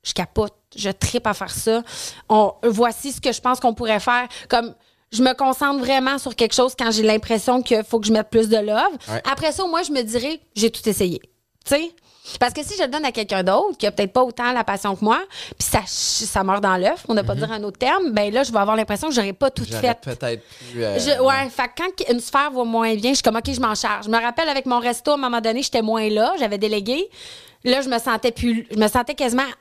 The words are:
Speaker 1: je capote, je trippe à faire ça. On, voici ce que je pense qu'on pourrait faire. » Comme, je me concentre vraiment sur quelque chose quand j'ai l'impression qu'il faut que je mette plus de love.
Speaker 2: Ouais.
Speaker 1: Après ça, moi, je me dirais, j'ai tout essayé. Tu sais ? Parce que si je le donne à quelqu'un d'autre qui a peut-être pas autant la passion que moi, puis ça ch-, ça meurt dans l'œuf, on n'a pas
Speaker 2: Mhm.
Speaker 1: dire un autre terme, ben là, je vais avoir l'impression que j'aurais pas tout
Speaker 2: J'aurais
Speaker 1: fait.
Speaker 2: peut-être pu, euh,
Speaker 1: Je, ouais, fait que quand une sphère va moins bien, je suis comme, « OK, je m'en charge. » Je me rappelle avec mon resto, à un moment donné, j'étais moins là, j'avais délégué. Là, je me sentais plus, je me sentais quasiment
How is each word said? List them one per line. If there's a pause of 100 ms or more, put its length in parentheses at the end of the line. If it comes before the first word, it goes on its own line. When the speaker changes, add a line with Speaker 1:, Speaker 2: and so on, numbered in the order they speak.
Speaker 1:
je
capote, (200)
je
trippe
à
faire
ça. (440)
On, (100)
voici
ce
que
je
pense
qu'on
pourrait
faire. » (220)
Comme, (380)
je
me
concentre
vraiment
sur
quelque
chose
quand
j'ai
l'impression
qu'il
faut
que
je
mette
plus
de
love. (300)
Speaker 2:
Ouais.
Speaker 1:
Après
ça,
moi,
je
me
dirais, (160)
j'ai
tout
essayé. (440)
Tu
sais ? (480)
Parce
que
si
je
le
donne
à
quelqu'un
d'autre
qui
a
peut-être
pas
autant
la
passion
que
moi, (380)
puis
ça
ch-,
ça
meurt
dans
l'œuf,
on
n'a
pas
Speaker 2:
Mhm.
Speaker 1:
dire
un
autre
terme,
ben
là,
je
vais
avoir
l'impression
que
j'aurais
pas
tout
Speaker 2:
J'aurais
Speaker 1:
fait. (180)
Speaker 2:
peut-être (300)
pu,
euh,
Speaker 1:
Je,
ouais,
fait
que (100)
quand
une
sphère
va
moins
bien,
je
suis
comme, «
OK,
je
m'en
charge. »
Je
me
rappelle
avec
mon
resto,
à
un
moment
donné,
j'étais
moins
là,
j'avais
délégué. (540)
Là,
je
me
sentais
plus,
je
me
sentais
quasiment (180)